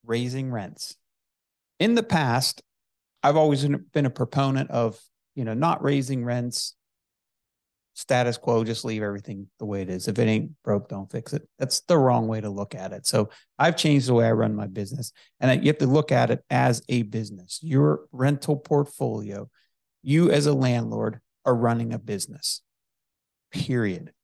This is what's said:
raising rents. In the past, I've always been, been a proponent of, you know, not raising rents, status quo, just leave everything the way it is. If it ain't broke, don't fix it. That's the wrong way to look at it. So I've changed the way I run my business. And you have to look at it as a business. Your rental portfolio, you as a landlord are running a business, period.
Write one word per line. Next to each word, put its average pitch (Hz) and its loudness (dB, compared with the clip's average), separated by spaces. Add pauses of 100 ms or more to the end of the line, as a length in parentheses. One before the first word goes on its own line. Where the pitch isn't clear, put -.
raising 123 -4
rents. - -8 (800)
In 220 4
the 233 2
past, 135 0 (600)
I've 147 4
always 147 4
been, 143 0
been 147 2
a 127 2
proponent 135 -2
of, 117 0 (380)
you 135 -4
know, 110 -4
not 160 0
raising 135 0
rents, 120 -6 (1160)
status 123 0
quo, 117 0
just 110 -4
leave 110 -4
everything 101 -8 (120)
the 113 -10
way 101 -4
it 92 -8
is. 92 -6
If 104 -4
it 113 2
ain't 110 0 (120)
broke, 101 -2
don't 98 -12
fix - -8
it. - -6 (120)
That's - -4
the 175 4
wrong 120 4
way 110 -4
to 104 -8
look 101 -8
at 95 -10
it. - -12
So 107 2 (280)
I've 160 4
changed 143 4
the 127 2
way 117 6
I 113 4
run 110 2
my 104 -6
business. 104 -8 (300)
And 127 2
you - 4
have 151 2
to 147 2
look 131 4
at 123 4
it - -4
as 127 2
a 123 0
business. 104 -8
Your 151 2
rental 139 0
portfolio, 113 -4 (520)
you 160 4
as 147 2
a 147 4
landlord 113 0 (240)
are 127 2
running 117 0
a 131 -6
business, - -8 (880)
period. 104 -2 (100)